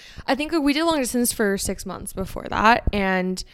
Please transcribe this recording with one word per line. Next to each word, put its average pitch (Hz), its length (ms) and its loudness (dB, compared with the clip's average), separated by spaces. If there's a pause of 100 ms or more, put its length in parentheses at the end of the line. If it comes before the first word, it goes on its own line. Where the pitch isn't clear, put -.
(260)
I 254 80 2
think 302 180 -4
we 294 200 4
did 311 120 2
long 320 140 2
distance 247 340 0
for 196 260 0
six - 260 -4
months - 300 -12
before - 340 -8
that. 214 440 4
And 185 600 0